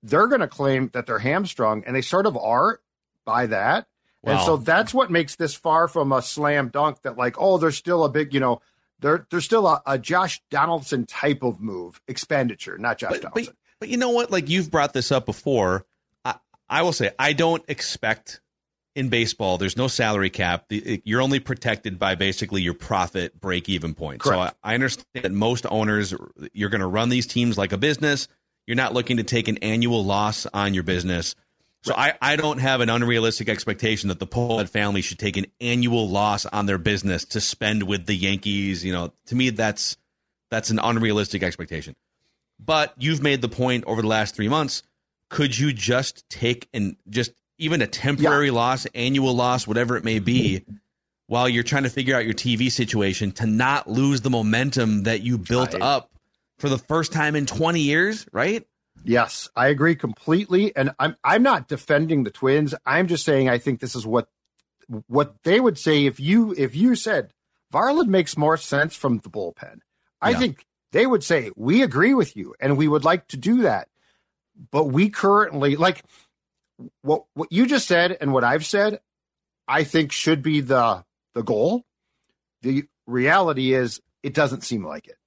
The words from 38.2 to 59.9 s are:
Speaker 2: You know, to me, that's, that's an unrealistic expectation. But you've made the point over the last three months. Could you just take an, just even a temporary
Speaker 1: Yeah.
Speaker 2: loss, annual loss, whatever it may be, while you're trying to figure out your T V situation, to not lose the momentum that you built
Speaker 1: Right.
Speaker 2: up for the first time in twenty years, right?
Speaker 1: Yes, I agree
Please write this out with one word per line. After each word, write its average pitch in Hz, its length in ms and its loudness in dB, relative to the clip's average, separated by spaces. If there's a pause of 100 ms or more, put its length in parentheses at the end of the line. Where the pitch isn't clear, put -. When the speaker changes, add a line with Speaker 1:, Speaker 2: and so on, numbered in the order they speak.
Speaker 2:
You 92 80 -4
know, 87 200 -6 (140)
to - 80 -8
me, 127 160 0
that's, 107 460 -4 (540)
that's 113 200 -4
an 110 80 0
unrealistic 110 640 0
expectation. 82 540 -8 (680)
But 151 340 0
you've 143 240 -2
made 143 200 2
the 123 60 -2
point 123 400 -2
over 110 120 -2
the 107 60 0
last 107 300 0
three 107 120 -2
months. 143 360 -2 (440)
Could 135 300 0
you 143 140 0
just 120 560 -2
take 120 440 -2
an, 101 240 -4 (120)
just 104 240 -4 (260)
even 156 240 -2
a 104 60 0
temporary 143 580 0
Speaker 1:
Yeah. 135 60 0
Speaker 2:
loss, 123 420 0
annual 131 400 0
loss, 123 320 0
whatever 117 300 0
it - 80 -6
may 110 160 0
be, 95 440 0 (600)
while 123 220 2
you're 117 160 0
trying 139 200 0
to 123 60 -2
figure 131 240 -2
out 117 100 0
your 110 100 -2
T 123 200 -2
V 120 160 0
situation, 104 600 -2
to 117 140 -4
not 127 440 0
lose 135 300 2
the 127 100 -2
momentum 113 760 0
that 110 180 0
you 120 160 -2
built 123 340 0
Speaker 1:
Right. 92 100 -4
Speaker 2:
up 135 280 0 (480)
for 147 100 -2
the 135 100 0
first 156 340 -2
time 151 220 0
in 143 120 0
twenty 165 340 0
years, 170 500 0
right? 190 340 -2 (400)
Speaker 1:
Yes, - 520 0
I 123 120 4
agree 151 280 2